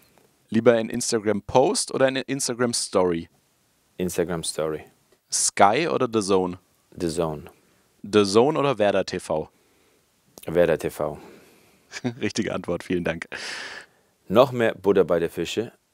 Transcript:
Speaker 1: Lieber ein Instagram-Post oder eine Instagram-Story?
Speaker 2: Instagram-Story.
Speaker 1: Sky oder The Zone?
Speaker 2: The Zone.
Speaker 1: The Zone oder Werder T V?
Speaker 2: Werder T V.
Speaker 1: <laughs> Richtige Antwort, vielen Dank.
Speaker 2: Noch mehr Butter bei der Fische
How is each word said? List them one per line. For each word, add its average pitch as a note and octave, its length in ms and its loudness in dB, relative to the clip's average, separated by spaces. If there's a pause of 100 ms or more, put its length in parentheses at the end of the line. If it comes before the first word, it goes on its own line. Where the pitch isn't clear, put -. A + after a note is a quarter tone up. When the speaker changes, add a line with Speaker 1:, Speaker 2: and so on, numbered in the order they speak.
(500)
Speaker 1:
Lieber A#2 240 6
ein A2+ 140 -2
Instagram-Post A#2+ 1040 0
oder C3 140 2
eine C3 160 0
Instagram-Story? A2+ 1040 -2 (680)
Speaker 2:
Instagram-Story. E2 880 -4 (460)
Speaker 1:
Sky A#2 580 2
oder B2+ 240 0
The A2 80 2
Zone? F#2 380 2 (400)
Speaker 2:
The E2+ 100 -2
Zone. D#2 360 -4 (580)
Speaker 1:
The G2+ 220 4
Zone A#2+ 340 4
oder C#3 200 0
Werder G2 260 2
T F2+ 160 -8
V? D#2 280 -4 (1000)
Speaker 2:
Werder E2 320 4
T E2 120 -6
V. D2+ 280 -6 (840)
Speaker 1:
<laughs> B2 180 -8
Richtige G2+ 340 -4
Antwort, F2+ 280 -6
vielen F2 220 -2
Dank. E2 240 -6 (1000)
Speaker 2:
Noch B2+ 240 4
mehr A#2 220 0
Butter F#2+ 300 2
bei E2+ 140 0
der E2 120 -2
Fische G#2+ 420 -6 (220)